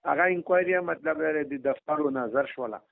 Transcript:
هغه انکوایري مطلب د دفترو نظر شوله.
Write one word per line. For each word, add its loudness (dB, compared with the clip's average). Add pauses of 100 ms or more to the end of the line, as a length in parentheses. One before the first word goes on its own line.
(120)
هغه 4
انکوایري 2
مطلب -2 (300)
د -8
دفترو -2
نظر -2
شوله. -8